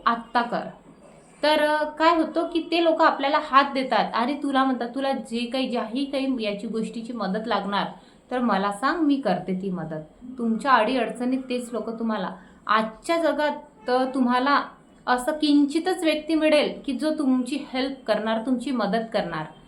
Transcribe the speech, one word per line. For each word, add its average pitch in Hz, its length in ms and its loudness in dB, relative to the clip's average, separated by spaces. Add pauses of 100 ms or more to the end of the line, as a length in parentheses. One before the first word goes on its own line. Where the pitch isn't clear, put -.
आत्ता 233 360 0
कर." 220 180 -2 (840)
तर, 302 200 4
अ, 302 220 2
काय 320 320 4
होतं 330 300 0
की 330 240 -2
ते 339 140 4
लोक 320 180 4
आपल्याला 285 360 4 (120)
हात 262 140 6 (100)
देतात 254 400 0
आणि 254 280 0
तुला 269 220 2
म्हणतात, 240 300 0
"तुला 269 180 -2
जे 240 340 -4
काही, 254 220 -2
ज्याही 226 360 -4
काही 262 400 -2
याची 202 220 -4
गोष्टीची 220 460 -6
मदत 220 360 -4
लागणार 196 380 -2 (440)
तर 247 80 -2
मला 202 340 0
सांग, 294 280 -2
मी 285 160 4
करते 185 460 -2
ती 196 80 -6
मदत." 160 560 -8 (120)
तुमच्या 233 340 0
अडीअडचणीत 247 760 0
तेच 247 240 -6
लोक 226 180 -6
तुम्हाला, 220 400 -4 (360)
आजच्या 220 520 0
जगात, 294 720 -2
अ, 254 140 2 (100)
तुम्हाला 254 480 2 (440)
असं 247 260 0
किंचितच 302 720 2
व्यक्ती 302 300 0
मिळेल 302 520 2
की 285 60 -2
जो 285 260 0
तुमची 262 400 0 (140)
हेल्प 269 340 -4
करणार, 220 400 0
तुमची 262 240 -2
मदत 226 420 0
करणार. 170 320 -4 (240)